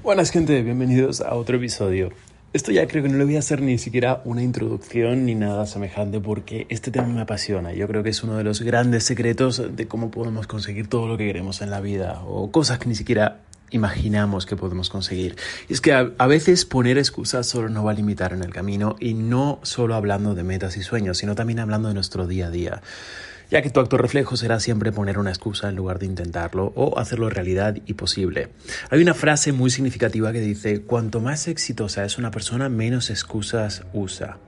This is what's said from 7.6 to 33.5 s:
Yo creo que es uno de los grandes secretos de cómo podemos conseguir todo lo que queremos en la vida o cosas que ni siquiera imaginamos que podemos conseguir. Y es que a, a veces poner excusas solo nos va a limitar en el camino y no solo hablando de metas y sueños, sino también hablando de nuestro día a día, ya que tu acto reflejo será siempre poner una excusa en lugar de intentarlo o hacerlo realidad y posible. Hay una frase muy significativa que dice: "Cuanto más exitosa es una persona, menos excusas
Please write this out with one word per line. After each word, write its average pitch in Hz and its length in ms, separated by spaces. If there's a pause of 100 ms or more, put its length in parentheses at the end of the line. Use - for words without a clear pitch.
Yo 95 120
creo 104 160
que 107 80
es 107 140
uno 110 120
de 110 80
los 104 180
grandes 120 420
secretos 120 580 (140)
de 107 120
cómo 113 220
podemos 110 380
conseguir 107 400
todo 113 200
lo 113 100
que 107 100
queremos 92 340
en 101 80
la 101 100
vida 95 460
o 98 240
cosas 131 300
que - 80
ni 113 80
siquiera 104 460 (280)
imaginamos 104 760
que 104 80
podemos 90 340
conseguir. 92 460 (320)
Y 170 60
es - 80
que 147 120
a, 127 240
a 127 80
veces 160 400
poner 127 320
excusas 127 480
solo 113 240
nos 107 160
va 107 60
a - 20
limitar 101 400
en 92 80
el 90 120
camino 101 460
y 117 140
no 123 480
solo 117 320
hablando 104 400
de 87 100
metas 92 340
y 98 40
sueños, 95 380
sino 104 160
también 117 240
hablando 107 300
de 107 40
nuestro 95 320
día 90 220
a - 20
día, 87 320 (680)
ya 147 120
que 143 80
tu - 80
acto 127 180
reflejo 127 400
será 113 220
siempre 110 320
poner 101 260
una 98 140
excusa 101 380
en 95 60
lugar 92 220
de 95 80
intentarlo 90 720
o - 240
hacerlo 113 320
realidad 98 520
y - 120
posible. 82 540 (420)
Hay 151 100
una 170 140
frase 151 380
muy 127 180
significativa 113 600
que 117 80
dice: 104 440
"Cuanto 113 360
más 143 280
exitosa 113 580
es 101 140
una 120 100
persona, 117 400
menos 120 400
excusas 104 840